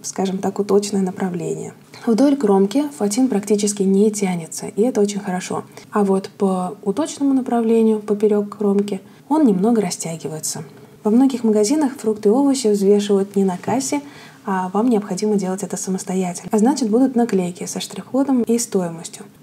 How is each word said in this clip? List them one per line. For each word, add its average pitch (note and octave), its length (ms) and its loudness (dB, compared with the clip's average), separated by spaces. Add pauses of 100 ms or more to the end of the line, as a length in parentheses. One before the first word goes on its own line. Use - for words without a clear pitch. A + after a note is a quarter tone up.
скажем F#3+ 340 -4
так, F#3+ 220 -4
уточное G3+ 420 0
направление. F3 720 -4 (320)
Вдоль C4+ 320 4
кромки G3+ 480 2 (120)
фатин G#3 300 0
практически G#3 560 0
не G3 300 4
тянется, F3 540 -6
и - 160 -2
это A#3+ 180 2
очень G3+ 180 0
хорошо. - 460 -6 (260)
А G#3 140 0
вот F#3+ 240 0
по F#3 560 -2
уточному C#4 500 0
направлению, A3+ 640 2
поперек G#3 600 0
кромки, G3+ 420 0 (280)
он D#4 160 4
немного G#3+ 360 4
растягивается. D#3 840 -8 (400)
Во G#3+ 80 0
многих C4 320 4
магазинах A3+ 540 2
фрукты G#3+ 320 -2
и G3+ 40 6
овощи C4+ 360 2
взвешивают G3+ 640 2
не G3 100 2
на F3+ 120 0
кассе, C4 460 -4 (420)
а F#3 280 -4
вам A3 160 2
необходимо G#3 460 0
делать F#3+ 300 -2
это F3+ 120 -6
самостоятельно. F#3 760 -4
А A3 60 2
значит, A#3+ 320 2
будут B3+ 260 2
наклейки F#3 480 0
со F3+ 160 -8
штрих-кодом B3+ 640 -2
и A3+ 160 2
стоимостью. E3+ 680 -6 (180)